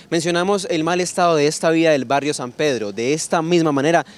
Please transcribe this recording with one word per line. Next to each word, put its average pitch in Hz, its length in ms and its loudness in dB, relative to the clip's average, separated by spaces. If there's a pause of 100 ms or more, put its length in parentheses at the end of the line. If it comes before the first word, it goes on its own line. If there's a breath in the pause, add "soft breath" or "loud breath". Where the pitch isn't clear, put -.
(100)
mencionamos 175 580 -2
el 165 140 -2
mal 180 180 -2
estado 175 360 0
de 143 100 2
esta 160 240 0
vía 160 220 4
del 135 120 0
barrio 139 300 -2
San 127 160 -8
Pedro. 120 400 -2
De 113 220 -2
esta 160 300 -2
misma 165 280 2
manera, 147 340 2 (140 loud breath)